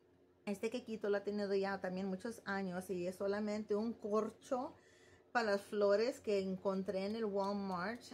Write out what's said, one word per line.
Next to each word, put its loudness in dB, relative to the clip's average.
Este -4
quequito -4
lo 4
he 0
tenido 0
ya 2
también -2
muchos -4
años -2
y -2
es -2
solamente 0
un 2
corcho -2
para 4
las 2
flores 4
que 2
encontré 0
en -2
el -2
Walmart. -2